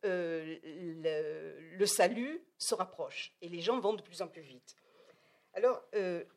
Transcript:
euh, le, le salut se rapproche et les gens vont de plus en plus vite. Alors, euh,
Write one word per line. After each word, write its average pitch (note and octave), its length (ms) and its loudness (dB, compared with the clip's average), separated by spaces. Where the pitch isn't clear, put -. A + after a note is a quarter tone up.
euh, E3 580 -2
le, D#3+ 1120 -4
le F#3+ 100 4
salut A#3 560 4
se - 160 -2
rapproche F3+ 680 -4
et F3 80 -10
les F3 100 -6
gens A3+ 220 2
vont G#3 140 4
de G#3 60 -10
plus F3 200 -12
en F3 80 -4
plus D#3+ 140 -18
vite. B2+ 340 -20
Alors, A#3 300 4
euh, F3+ 280 2